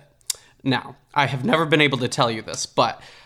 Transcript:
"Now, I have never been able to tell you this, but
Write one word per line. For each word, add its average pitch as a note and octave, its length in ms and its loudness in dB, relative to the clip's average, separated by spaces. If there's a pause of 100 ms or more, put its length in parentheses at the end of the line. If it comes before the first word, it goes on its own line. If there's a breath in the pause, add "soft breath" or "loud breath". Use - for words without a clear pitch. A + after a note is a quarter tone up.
(640 soft breath)
"Now, B2+ 340 -4 (180)
I C#3+ 120 2
have B2+ 180 -4
never E3 200 2
been D3+ 160 4
able C#3 180 2
to A#2+ 100 -2
tell B2 220 0
you A2 120 -6
this, - 240 -10
but - 340 0 (260 loud breath)